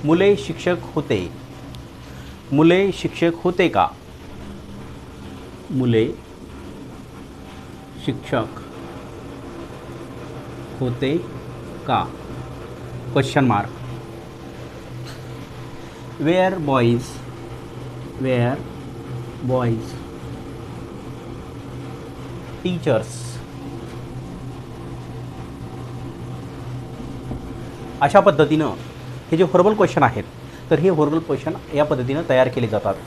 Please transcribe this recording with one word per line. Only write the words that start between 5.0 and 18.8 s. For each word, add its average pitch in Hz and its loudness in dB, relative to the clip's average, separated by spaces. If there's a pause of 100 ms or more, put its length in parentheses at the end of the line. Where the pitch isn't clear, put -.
मुले 123 4 (1900)
शिक्षक - -2 (2250)
होते 131 0 (680)
का? 101 4 (1080)
Question 135 4
mark. 104 4 (2500)
Were 185 6
boys, 123 6 (1160)
were 123 4 (960)